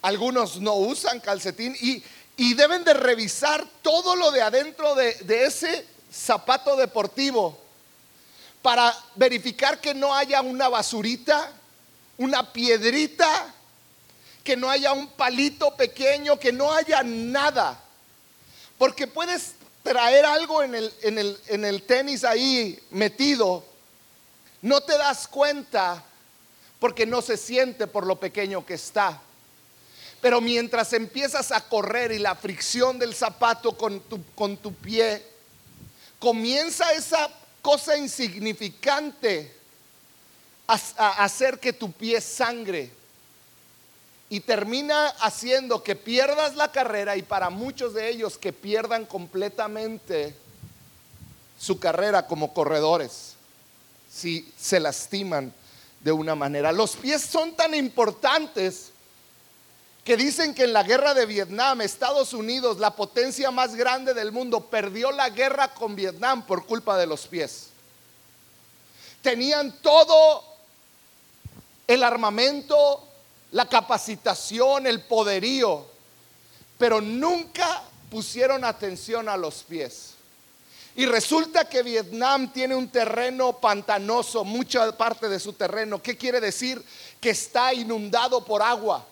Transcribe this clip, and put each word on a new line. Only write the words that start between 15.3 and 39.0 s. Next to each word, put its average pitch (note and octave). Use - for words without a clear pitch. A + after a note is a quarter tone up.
pequeño, C#4+
que C#4
no C#4
haya D#4
nada. A#3+
Porque C4
puedes E4+
traer B3+
algo D#4
en B3+
el, A3
en A3
el, G3+
en G#3
el G3
tenis C4
ahí A#3+
metido, G#3
no C#4
te D4
das C#4+
cuenta A#3+
porque A3+
no A#3
se A3+
siente B3
por G3
lo F#3
pequeño F#3+
que F3+
está. E3+
Pero A#3+
mientras A#3
empiezas C4+
a A3
correr A3+
y G#3+
la G3
fricción A#3+
del A#3+
zapato A3+
con G3+
tu, G#3+
con G3+
tu G3+
pie, G#3+
comienza C4
esa D#4
cosa D4
insignificante A3